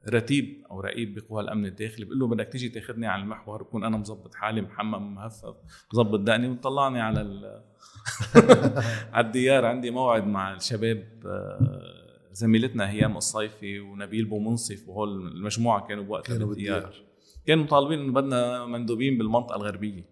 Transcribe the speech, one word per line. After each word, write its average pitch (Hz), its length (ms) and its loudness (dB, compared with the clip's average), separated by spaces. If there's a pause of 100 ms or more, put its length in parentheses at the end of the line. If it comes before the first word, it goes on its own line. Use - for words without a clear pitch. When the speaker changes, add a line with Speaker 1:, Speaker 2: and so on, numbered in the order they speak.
Speaker 1:
رتيب 117 600 0
أو 95 80 -12
رقيب 101 400 -6
بقوى 107 220 -8
الأمن 104 240 -4
الداخلي، 107 400 -8
بقول 131 140 -4
له 127 80 2
بدك 110 240 0
تيجي 123 180 -6
تاخدني 113 380 -8
على 98 140 -2
المحور، 104 420 -10
بكون 107 200 -6
أنا 110 140 0
مظبط 104 380 -10
حالي، 107 260 -2
محمم، 104 540 -6
مهفف، 110 400 -14 (380)
مظبط 110 260 4
دقني، 113 300 2
وطلعني 131 520 0
على 110 200 0
ال-، 104 400 -10 (720)
<laughs> 135 800 8
على 113 140 4
الديار. 127 380 4
عندي 120 260 0
موعد 120 360 2
مع 98 260 -2
الشباب، 107 500 -2 (220)
آه، 95 1040 -6
زميلتنا 113 580 4
هيام 107 280 2
الصيفي 107 600 -4
ونبيل 101 460 -4
بومنصف، 107 640 -4
وهول 98 380 -4
المجموعة 101 600 0
كانوا 104 160 -8
بوقتها 107 300 -8
Speaker 2:
كانوا 110 140 -2
Speaker 1:
بالديار. 101 320 -4
Speaker 2:
بالديار. - 240 -14 (440)
Speaker 1:
كانوا 156 180 4
طالبين 147 340 4
إنه 135 140 -2
بدنا 123 520 0
مندوبين 120 520 0
بالمنطقة 113 380 2
الغربية 101 560 -6